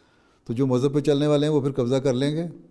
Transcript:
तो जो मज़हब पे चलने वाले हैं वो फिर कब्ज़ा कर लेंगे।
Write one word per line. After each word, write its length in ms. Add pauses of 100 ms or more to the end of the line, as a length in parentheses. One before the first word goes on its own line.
(480)
तो 60
जो 140
मज़हब 260
पे 100
चलने 240
वाले 180
हैं 80
वो 80
फिर 120
कब्ज़ा 280
कर 140
लेंगे। 280 (280)